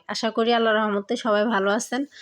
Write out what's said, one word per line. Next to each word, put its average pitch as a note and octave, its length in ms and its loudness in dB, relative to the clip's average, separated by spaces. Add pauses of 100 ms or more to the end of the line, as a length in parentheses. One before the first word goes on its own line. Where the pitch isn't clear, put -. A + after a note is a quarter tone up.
আশা G#3+ 240 -4
করি A3+ 220 0
আল্লাহর A3+ 240 2
রহমতে G#3 400 -2
সবাই G#3 280 2
ভালো G3+ 260 0
আছেন, A#3+ 300 -2 (200)